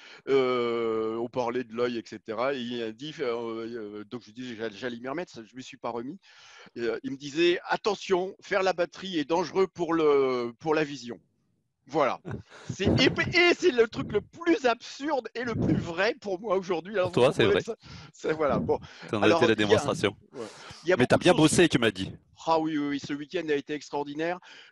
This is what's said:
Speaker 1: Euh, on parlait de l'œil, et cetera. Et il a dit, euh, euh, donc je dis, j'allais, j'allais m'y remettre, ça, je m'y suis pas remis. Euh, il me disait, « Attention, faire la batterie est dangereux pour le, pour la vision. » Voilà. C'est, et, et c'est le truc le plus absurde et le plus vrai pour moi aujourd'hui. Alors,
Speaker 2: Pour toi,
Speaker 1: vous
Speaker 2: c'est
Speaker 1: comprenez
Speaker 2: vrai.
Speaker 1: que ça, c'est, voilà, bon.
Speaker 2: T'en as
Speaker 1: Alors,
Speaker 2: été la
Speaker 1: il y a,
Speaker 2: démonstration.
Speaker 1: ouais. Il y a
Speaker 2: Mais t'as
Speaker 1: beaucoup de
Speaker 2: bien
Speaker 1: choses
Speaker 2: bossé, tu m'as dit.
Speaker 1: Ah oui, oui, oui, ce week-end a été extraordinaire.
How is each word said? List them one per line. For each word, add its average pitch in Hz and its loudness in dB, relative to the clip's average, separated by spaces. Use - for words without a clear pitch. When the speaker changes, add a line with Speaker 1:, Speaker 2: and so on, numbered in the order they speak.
Speaker 1:
Euh, 117 0
on 117 -4
parlait 123 -2
de 110 -12
l'œil, 120 -2
et 110 -6
cetera. 113 -6
Et 135 -6
il 120 -6
a 110 -6
dit, 139 -14
euh, 147 -4
euh, 113 -8
donc 113 -12
je 107 -20
dis, 123 -12
j'allais, 107 -8
j'allais 120 -8
m'y 123 -10
remettre, 160 -8
ça, 120 -16
je 104 -20
m'y 127 -14
suis 131 -18
pas 123 -8
remis. 120 -8
Euh, 117 -2
il 131 -8
me 139 -8
disait, « 156 0
Attention, 190 -2
faire 196 -2
la 190 2
batterie 175 -4
est 147 -2
dangereux 170 0
pour 170 -4
le, 135 4
pour 156 0
la 156 2
vision. » 120 -8
Voilà. 131 0
C'est, - -8
et, - 6
et 349 4
c'est 349 2
le 233 4
truc - -8
le 208 0
plus 339 0
absurde 247 -2
et 233 -6
le 226 -4
plus - 2
vrai 180 -2
pour 190 -6
moi 196 -2
aujourd'hui. 180 -4
Alors, 180 0
Speaker 2:
Pour 123 6
toi, 127 8
Speaker 1:
vous 151 2
Speaker 2:
c'est - 2
Speaker 1:
comprenez 101 4
Speaker 2:
vrai. 226 -8
Speaker 1:
que - -20
ça, - -18
c'est, 175 -4
voilà, 151 0
bon. 143 0
Speaker 2:
T'en 107 -2
as 104 4
Speaker 1:
Alors, 107 6
Speaker 2:
été 127 6
la 113 6
Speaker 1:
il 104 2
y - 4
a, 104 2
Speaker 2:
démonstration. 101 2
Speaker 1:
ouais. 117 -12
Il 160 -2
y 180 4
a - 2
Speaker 2:
Mais 123 4
t'as - 6
Speaker 1:
beaucoup - 2
de - -8
Speaker 2:
bien 175 8
Speaker 1:
choses 156 6
Speaker 2:
bossé, 175 6
tu 143 2
m'as 113 4
dit. 95 -6
Speaker 1:
Ah 165 4
oui, 160 -2
oui, 143 -2
oui, 143 -4
ce - -8
week-end 151 -6
a 151 0
été 143 -4
extraordinaire. 147 -6